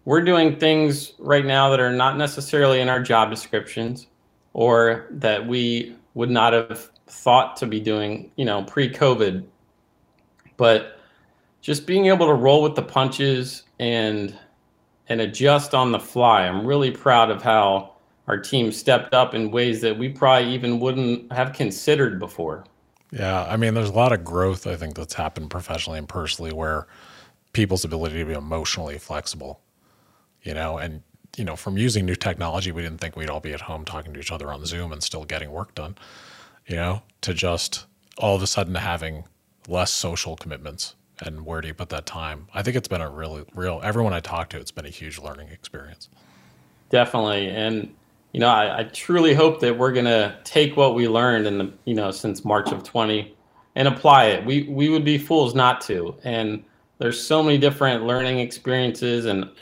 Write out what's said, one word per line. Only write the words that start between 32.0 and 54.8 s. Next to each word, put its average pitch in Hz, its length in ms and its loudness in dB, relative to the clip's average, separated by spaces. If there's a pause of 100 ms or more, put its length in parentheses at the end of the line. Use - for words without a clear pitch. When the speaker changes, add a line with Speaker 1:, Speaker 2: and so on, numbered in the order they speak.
Speaker 2:
new 90 120 -2
technology, 90 560 -4
we 82 80 -8
didn't 82 180 -10
think 82 160 -10
we'd 78 140 -8
all 73 100 -8
be 78 140 -10
at 71 80 -12
home 78 240 -12
talking 80 280 -14
to - 60 -16
each 73 140 -10
other 73 180 -12
on 73 140 -12
Zoom 85 260 -8
and 78 100 -14
still 78 220 -8
getting 78 280 -10
work 90 220 -12
done, 78 220 -12 (680)
you 90 100 -8
know, 90 260 -4 (200)
to 92 120 -4
just - 520 -4 (320)
all 101 180 2
of 95 80 -2
a 98 40 -4
sudden 92 280 -4
having 82 480 -8 (460)
less 90 200 -2
social 85 460 -6
commitments 76 600 -14 (300)
and 78 200 -14
where 82 160 -8
do 78 80 -12
you 78 40 -12
put - 140 -12
that 73 180 -10
time? 78 480 -12
I 101 80 -6
think 123 140 -4
it's 123 140 -6
been 90 100 -4
a 78 100 -8
really 76 360 -12 (100)
real, 90 300 -6
everyone 107 260 0
I 87 80 -4
talk 85 300 -8
to, - 80 -14
it's 69 140 -16
been - 140 -16
a - 40 -16
huge 78 280 -16
learning 73 300 -16
experience. 78 600 -20 (800)
Speaker 1:
Definitely. 110 600 2
And, 107 440 -4 (400)
you - 80 -4
know, 120 80 4
I, 107 320 2
I - 20 -8
truly 165 500 2
hope 156 280 4
that 120 180 2
we're 127 140 2
gonna 117 500 2
take 147 340 2
what 135 160 6
we 120 140 2
learned 113 400 2
in 101 100 -2
the, 98 160 -4 (120)
you 120 100 -2
know, 101 160 0
since 98 340 -6
March 104 260 0
of 98 120 -6
twenty 107 520 -2 (400)
and 135 120 2
apply 135 380 6
it. 98 200 2
We, 139 180 0
we 143 260 0